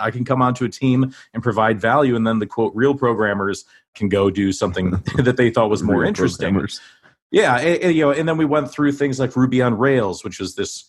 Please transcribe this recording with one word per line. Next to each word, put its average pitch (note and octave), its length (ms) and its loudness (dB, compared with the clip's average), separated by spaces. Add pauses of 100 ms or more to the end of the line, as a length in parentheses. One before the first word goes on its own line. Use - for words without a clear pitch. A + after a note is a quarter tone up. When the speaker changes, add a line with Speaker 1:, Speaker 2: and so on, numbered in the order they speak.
Speaker 1:
I A2 100 -2
can A#2+ 140 -6
come C3 180 0
onto B2 220 0
a B2 40 -2
team C3 460 0 (180)
and - 120 -8
provide A2 360 0
value." B2 360 2
And A2+ 100 0
then A2+ 140 0
the, G#2 60 -2
quote, A2 280 -2
real C3+ 220 2
programmers G#2 680 -2 (300)
can G#2 140 -4
go G2 220 2
do G2 220 0
something F#2 380 -2
<laughs> - 280 -4
that B2+ 180 2
they A#2+ 140 4
thought A2+ 200 0
was F#2+ 120 -2
more G2 180 0
Speaker 2:
Real F#2 80 0
Speaker 1:
interesting. F#2+ 460 -2
Speaker 2:
programmers. - 260 -4 (520)
Speaker 1:
Yeah, D#3 260 4
a-, E3+ 280 0
a-, F3+ 40 4
you D#3+ 120 2
know, C#3+ 100 4
and D#3+ 160 0
then D#3+ 80 0
we D#3+ 80 2
went C#3+ 280 0
through C#3+ 200 0
things C#3 280 -2
like B2+ 160 -2
Ruby B2+ 260 2
on A#2+ 160 2
Rails, A#2 460 0
which F#2 160 -10
was F#2 160 -8
this - 320 -8